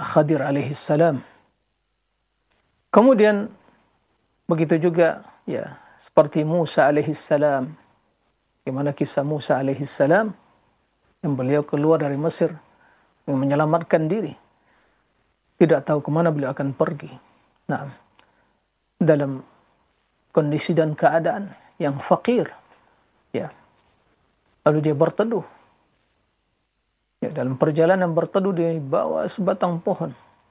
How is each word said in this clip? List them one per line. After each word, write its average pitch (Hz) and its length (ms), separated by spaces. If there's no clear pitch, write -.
Khadir 151 400
alaihi 143 320
salam. 156 420
Kemudian 214 560
begitu 165 320
juga, 165 480
ya, 143 320
seperti 151 480
Musa 156 400
alaihi 147 320
salam. 147 560
Bagaimana 139 320
kisah 139 320
Musa 147 320
alaihi 135 320
salam 180 400
yang 147 80
beliau 135 320
keluar 156 320
dari 143 240
Mesir, 165 320
yang 135 160
menyelamatkan 156 640
diri. 170 320
Tidak 156 240
tahu 147 240
kemana 165 240
beliau 139 240
akan 139 240
pergi. 160 320
Nah, 143 240
dalam 143 400
kondisi 151 480
dan 156 160
keadaan 165 560
yang 139 160
fakir, 190 560
ya. - 160
Lalu 151 160
dia 151 80
berteduh. 160 560
Ya, - 80
dalam 131 240
perjalanan 165 560
berteduh 170 400
di 165 320
bawah 151 420
sebatang 180 540
pohon 170 320